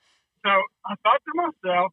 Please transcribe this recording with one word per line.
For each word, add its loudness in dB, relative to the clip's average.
So 0
I -8
thought 2
to -12
myself, -2